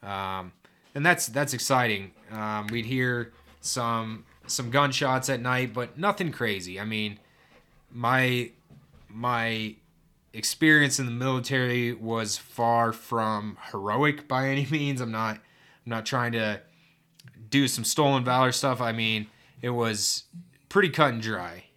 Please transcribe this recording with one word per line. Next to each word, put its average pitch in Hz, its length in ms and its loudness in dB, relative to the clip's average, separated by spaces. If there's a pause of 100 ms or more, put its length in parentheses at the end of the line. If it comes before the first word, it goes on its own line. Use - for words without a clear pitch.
Um, 95 500 -6 (440)
and 143 100 0
that's, 175 220 2
that's 131 260 -2
exciting. 113 560 0 (220)
Um, 107 360 -4
we'd 113 180 -4
hear 123 460 -2 (280)
some, 113 640 -4 (240)
some 120 220 -4
gunshots 131 580 2
at 131 120 0
night, 127 320 0
but 120 240 -6
nothing 190 360 -2
crazy. 95 480 -4
I 104 40 -6
mean, 107 360 -4 (720)
my, 123 580 2 (580)
my 113 680 -2 (560)
experience 147 680 4
in 135 80 -2
the 120 60 -4
military 123 800 0
was 113 440 -4
far 117 560 2
from 110 640 -2 (140)
heroic 127 560 0
by 131 220 0
any 135 180 0
<laughs> 113 40 -6
means. 143 300 -2
I'm 117 120 -6
not, 110 240 -4
I'm - 540 -18
not 113 140 -4
trying 120 280 -2
to 110 280 -2 (880)
do 139 200 4
some 120 160 -4
stolen 139 400 2
valor 127 260 4
stuff. 127 300 0
I 120 100 0
mean, 110 380 0 (340)
it 123 80 -2
was 113 540 -2 (440)
pretty 196 200 4
cut 147 240 4
and 113 100 -6
dry. 90 400 -6 (140)